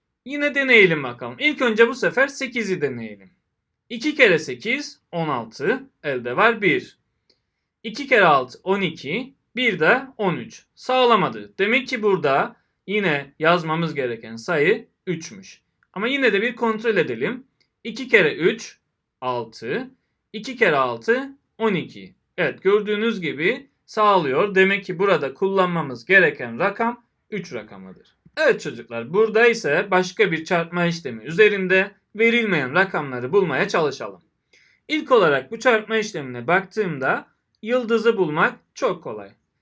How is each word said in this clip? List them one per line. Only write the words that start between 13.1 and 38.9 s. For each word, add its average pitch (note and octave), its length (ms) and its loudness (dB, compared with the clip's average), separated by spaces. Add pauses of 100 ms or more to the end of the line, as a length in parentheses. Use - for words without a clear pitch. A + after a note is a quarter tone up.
yazmamız D#3+ 560 0
gereken A#2 420 -6
sayı F3 520 0 (180)
üçmüş. D#3+ 560 -12 (300)
Ama G#3 160 -6
yine C4+ 240 2
de G3 100 2
bir A#3 140 -4
kontrol A3+ 400 -2
edelim. D3 500 -2 (380)
İki A#3 240 -10
kere F3 260 4
üç, G3 440 -4 (420)
altı. B2+ 680 -6 (420)
İki A3 240 -12
kere F3 200 4
altı, F3 640 -2 (200)
on G#3+ 160 0
iki. G2+ 400 -8 (220)
Evet, - 260 -4
gördüğünüz G#3 580 2
gibi D#3+ 500 -4 (160)
sağlıyor. F#3 680 2
Demek G3 300 2
ki E3+ 140 -8
burada D#3+ 360 0
kullanmamız F3 680 -2
gereken C#3+ 540 2
rakam G#3+ 460 -2 (260)
üç G3 240 -10
rakamıdır. G2 640 -16 (200)
Evet C#4+ 240 2
çocuklar, A#2 540 -10
burada G#3+ 320 4
ise F#3+ 440 0
başka F#3 420 0
bir D#3+ 120 -4
çarpma E3+ 420 -2
işlemi B2+ 380 -6
üzerinde F#3+ 680 2 (260)
verilmeyen G#3 580 2
rakamları D3 580 -2
bulmaya F3 360 2
çalışalım. B2 540 -4 (680)
İlk D4+ 240 0
olarak D#3 380 4
bu A3+ 80 -10
çarpma A3 380 2
işlemine C3+ 500 -6
baktığımda F3 800 -2 (360)
yıldızı A3+ 540 2
bulmak F3+ 420 0 (160)
çok A3 300 -4